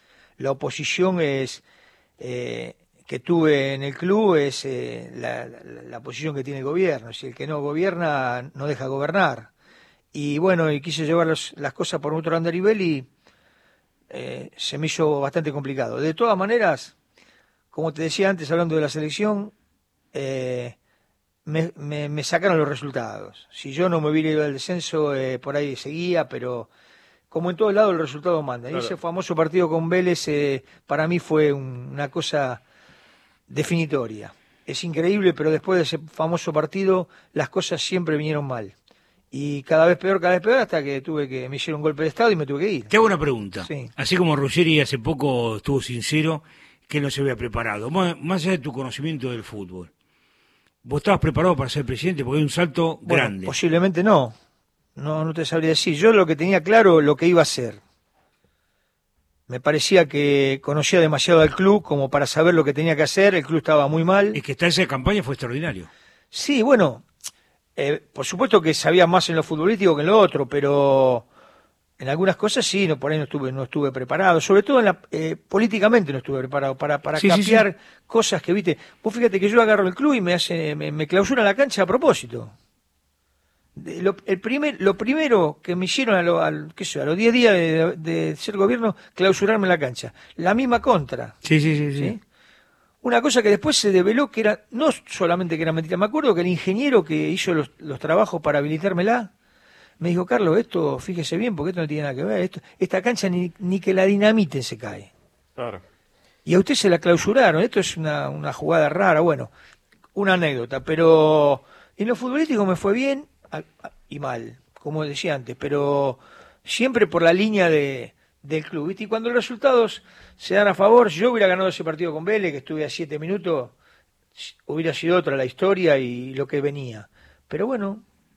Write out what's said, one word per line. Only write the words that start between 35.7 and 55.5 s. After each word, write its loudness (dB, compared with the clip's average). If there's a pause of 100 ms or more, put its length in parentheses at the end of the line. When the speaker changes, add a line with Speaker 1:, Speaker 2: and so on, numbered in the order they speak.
Speaker 1:
de 2
ese -4
famoso -4
partido, 0 (260)
las -2
cosas -4
siempre -2
vinieron -4
mal. -10 (560)
Y -6
cada 4
vez 4
peor, 0
cada 2
vez 0
peor, 2
hasta -2
que -6
tuve -6
que, -8
me -10
hicieron -6
un -6
golpe -2
de 0
estado 2
y 2
me -4
tuve -6
que -2
ir. -8
Speaker 3:
Te 2
hago 6
una 2
pregunta. -4
Speaker 1:
Sí. -12
Speaker 3:
Así -2
como 4
Ruggeri 2
hace -2
poco -2
estuvo -2
sincero -2 (440)
que -4
no -2
se -6
había 0
preparado, -6
más, 0
más -2
allá 0
de 0
tu -8
conocimiento -6
del -8
fútbol, -14 (920)
¿vos -4
estabas 2
preparado 2
para -4
ser -4
presidente? -4
Porque -2
hay 2
un 0
salto 0
Speaker 1:
Bueno, 2
Speaker 3:
grande. -6
Speaker 1:
posiblemente 0
no. 4 (640)
No, -6
no -4
te -4
sabría 0